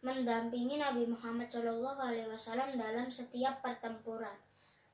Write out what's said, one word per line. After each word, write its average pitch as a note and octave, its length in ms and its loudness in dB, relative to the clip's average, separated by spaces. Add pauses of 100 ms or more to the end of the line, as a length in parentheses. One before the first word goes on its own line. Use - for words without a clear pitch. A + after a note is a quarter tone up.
mendampingi A#3+ 720 2
Nabi C4+ 240 4
Muhammad A#3 480 0
Shallallahu A#3 480 0
Alaihi A#3 320 0
Wasallam A#3+ 480 0
dalam A#3 320 0
setiap B3+ 480 0
pertempuran. A3+ 800 -6 (560)